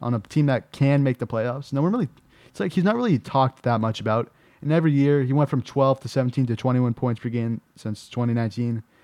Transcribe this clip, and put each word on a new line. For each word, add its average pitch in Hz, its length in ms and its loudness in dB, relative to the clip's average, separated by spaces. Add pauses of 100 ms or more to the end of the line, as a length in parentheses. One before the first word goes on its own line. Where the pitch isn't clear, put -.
on 120 140 -2
a 110 60 -2
team 147 260 0
that 127 260 -2
can 139 300 2
make 131 160 0
the 120 80 -6
playoffs. 120 460 -4
No 139 100 0
one 185 100 2
really, 220 160 -2 (380)
it's - 140 -10
like 190 120 -4
he's 175 120 0
not 214 120 2
really 226 220 2
talked - 460 0
that 117 160 2
much 110 200 -2
about. 110 300 -2 (300)
And 147 120 -2
every 160 180 4
year, 143 320 4
he 131 100 -2
went 143 160 2
from 127 140 -2
twelve 135 380 0
to 120 80 -12
seventeen 127 380 0
to 113 100 -2
twenty-one 127 360 0
points 120 280 -4
per 123 80 -6
game 113 320 -4 (160)
since - 320 -10
twenty 120 260 -2
nineteen. 117 480 -4 (220)